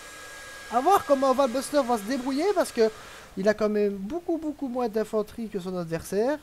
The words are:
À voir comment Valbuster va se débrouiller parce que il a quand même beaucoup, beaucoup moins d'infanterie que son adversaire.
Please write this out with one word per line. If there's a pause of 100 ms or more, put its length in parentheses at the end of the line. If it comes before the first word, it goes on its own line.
(720)
À
voir
comment
Valbuster
va
se
débrouiller (100)
parce
que (460)
il
a
quand
même
beaucoup,
beaucoup
moins
d'infanterie
que
son
adversaire.